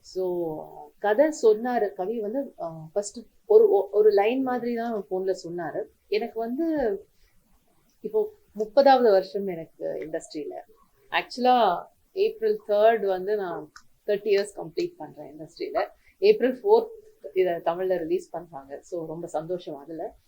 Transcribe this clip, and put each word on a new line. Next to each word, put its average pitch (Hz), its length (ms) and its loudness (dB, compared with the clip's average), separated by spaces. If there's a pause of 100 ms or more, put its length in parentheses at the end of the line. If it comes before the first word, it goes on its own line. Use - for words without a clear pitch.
So 175 640 -6 (340)
கதை 247 340 2 (100)
சொன்னாரு 220 500 2
கவி 214 280 -6
வந்து, 233 400 -6
ஆ, 165 320 -12
ஃபர்ஸ்ட் 208 260 -6 (280)
ஒரு, 214 240 8
ஒ-, - 200 2
ஒரு 214 200 6
லைன் 220 320 2
மாதிரி 240 320 -4
தான் 226 360 -6
ஃபோன்ல 190 240 -4 (140)
சொன்னாரு. 170 340 -8 (260)
எனக்கு 226 300 -4
வந்து 254 600 -2 (1000)
இப்போ 214 320 -2 (260)
முப்பதாவது 247 520 6
வருஷம் 196 360 2
எனக்கு 165 400 -8
இண்டஸ்ட்ரியில. 156 680 -8 (580)
ஆக்சுவலா 208 760 0 (280)
ஏப்ரல் 214 560 -2
தேர்ட் 208 380 4
வந்து 190 300 -2
நான் 165 360 -8 (340)
தேர்ட்டி - 40 -4
இயர்ஸ் 202 460 0
கம்ப்ளீட் 175 400 -8
பண்றேன் 147 420 -16
இண்டஸ்ட்ரியில. 160 480 -6 (320)
ஏப்ரல் 214 420 4
ஃபோர்த் 226 300 4 (440)
இதை 180 180 2
தமிழ்ல 170 460 -2
ரிலீஸ் 170 320 -4
பண்றாங்க. 147 500 -14
So 165 260 -10
ரொம்ப 165 200 -10
சந்தோஷம் 160 500 -8
அதுல. 160 400 -12 (120)